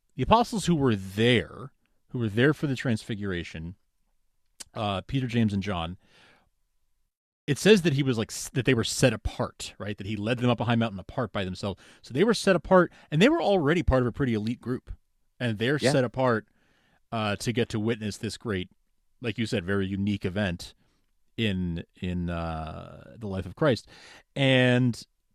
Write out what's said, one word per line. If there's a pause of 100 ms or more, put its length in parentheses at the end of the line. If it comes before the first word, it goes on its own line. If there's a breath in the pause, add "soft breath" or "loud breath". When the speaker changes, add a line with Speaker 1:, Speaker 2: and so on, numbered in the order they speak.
(160)
Speaker 1:
the
apostles
who
were
there, (380)
who
were
there
for
the
Transfiguration, (1000)
uh,
Peter,
James,
and
John, (1500 soft breath)
it
says
that
he
was,
like,
s-,
that
they
were
set
apart,
right?
That
he
led
them
up
a
high
mountain
apart
by
themselves. (220 loud breath)
So
they
were
set
apart, (200 soft breath)
and
they
were
already
part
of
a
pretty
elite
group. (480)
And
they're
Speaker 2:
Yeah.
Speaker 1:
set
apart, (640)
uh,
to
get
to
witness
this
great, (520)
like
you
said,
very
unique
event (640)
in, (120)
in,
uh,
the
life
of
Christ. (480 loud breath)
And (340)